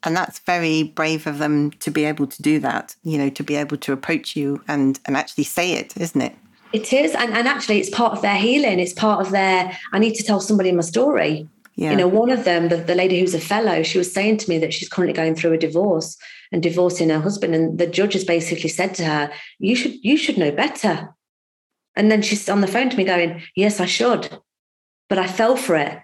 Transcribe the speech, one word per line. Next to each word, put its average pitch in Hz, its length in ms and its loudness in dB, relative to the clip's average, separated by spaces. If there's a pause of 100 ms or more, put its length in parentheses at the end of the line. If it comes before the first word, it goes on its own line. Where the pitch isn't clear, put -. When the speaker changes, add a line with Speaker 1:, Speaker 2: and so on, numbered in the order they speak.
Speaker 1:
And 165 140 -2
that's - 220 -4
very 165 440 0
brave 156 440 -2
of 147 120 -6
them 147 340 0
to - 180 -6
be 151 160 0
able 151 200 -2
to - 140 -14
do 151 200 2
that, 117 440 -4
you 156 140 -2
know, 139 100 0
to 139 140 -6
be 151 120 -4
able 147 220 -4
to - 160 -6
approach - 420 -4
you 143 320 -4
and, 135 380 0
and 143 100 -4
actually 147 300 -2
say 175 300 -2
it, - 200 -8
isn't 165 280 -4
it? 123 120 -6 (380)
Speaker 2:
It 214 220 -4
is. 302 200 2
And, 233 200 -2
and 240 120 2
actually, 233 340 0
it's - 100 -4
part 226 240 2
of 202 80 -6
their 202 140 2
healing. 233 440 2
It's 180 140 -2
part 208 260 2
of 190 100 -2
their, 185 460 2 (160)
"I 190 60 0
need 220 160 4
to - 80 -6
tell 202 180 2
somebody 190 320 2
my 175 80 2
story." 165 680 0 (280)
Speaker 1:
Yeah. 156 160 -2
Speaker 2:
You 151 80 4
know, 180 100 4
one 220 220 4
of 247 140 0
them, 170 260 2
the, 170 60 2
the 170 180 -2
lady 185 260 2
who's 180 140 2
a 156 60 0
fellow, 196 420 0
she 165 160 0
was 180 120 0
saying 208 280 2
to - 100 -6
me 170 100 0
that 160 140 -2
she's - 160 -8
currently 180 240 0
going 160 220 0
through 160 180 2
a 160 60 2
divorce 165 580 0 (340)
and 170 120 -2
divorcing 170 480 2
her 156 100 2
husband. 170 340 -2
And 160 240 0
the 175 80 2
judge 196 280 0
has 190 100 0
basically 165 460 -2
said 185 240 -4
to 175 100 -4
her, 151 260 -2 (280)
"You 202 180 0
should, 247 260 -4
you 262 140 4
should - 220 -2
know 151 120 2
better." - 640 -2 (800)
And 214 160 4
then 214 120 4
she's 208 260 -2
on 202 140 2
the 196 40 2
phone 240 220 0
to 254 80 -2
me 196 80 2
going, 175 380 0 (120)
"Yes, 208 260 2
I 180 60 2
should. - 520 -2 (720)
But 190 80 0
I 180 80 0
fell 233 300 2
for 180 200 0
it. 143 280 -2